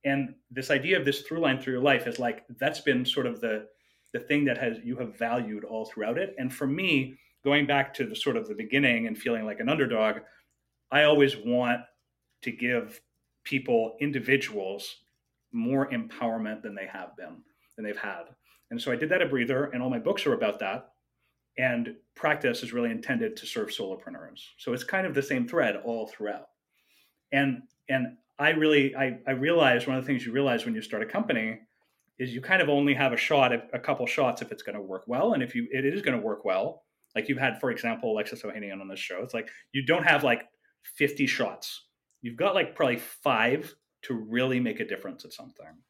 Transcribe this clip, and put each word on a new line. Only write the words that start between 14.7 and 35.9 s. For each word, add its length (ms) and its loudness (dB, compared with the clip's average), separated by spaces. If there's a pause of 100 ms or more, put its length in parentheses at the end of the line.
more 400 0
empowerment 680 -4
than 120 -10
they 140 -10
have 300 -12
been, 260 -16 (320)
than 80 -10
they've 140 -6
had. 260 -8 (480)
And 100 -6
so 100 -2
I 40 2
did 140 -4
that 120 4
at 80 2
Breather, 360 2
and 180 -4
all 60 0
my 100 0
books 260 0
are 80 4
about 260 0
that. 320 -6 (680)
And 380 0 (200)
practice 480 0
is 100 -8
really 180 0
intended 460 -2
to 80 -14
serve 240 -4
solopreneurs. 680 -10 (180)
So 160 -4
it's 100 -6
kind 220 0
of 80 -4
the 80 2
same 260 0
thread 280 2
all 320 -6
throughout. 400 -8 (840)
And, 320 0 (260)
and 280 -2 (220)
I 120 4
really, 440 4
I, 320 -2
I 40 0
realized 540 4
one 120 0
of 60 -2
the 40 -6
things 180 0
you 60 -6
realize 340 2
when 100 -2
you 60 -4
start 220 -4
a 20 -2
company 540 -2 (580)
is 160 -4
you 80 -6
kind 200 4
of 80 4
only 240 6
have 180 4
a 60 0
shot, 340 6
at, 220 -2
a 60 -4
couple 280 -2
shots 340 2
if 100 -10
it's 120 -12
gonna 180 -8
work 260 -8
well. 260 2
And 100 2
if 100 -6
you, 180 -2
it 140 0
is 160 2